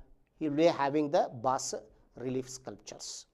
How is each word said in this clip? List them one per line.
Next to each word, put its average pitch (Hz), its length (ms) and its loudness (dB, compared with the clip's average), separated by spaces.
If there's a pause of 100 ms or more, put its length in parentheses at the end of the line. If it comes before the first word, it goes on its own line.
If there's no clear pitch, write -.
(400)
you 156 100 0
will 143 60 -2
be 160 80 6
having 147 460 4
the 208 200 2 (120)
bas 131 320 0 (420)
relief 127 320 -4
sculptures. - 840 -14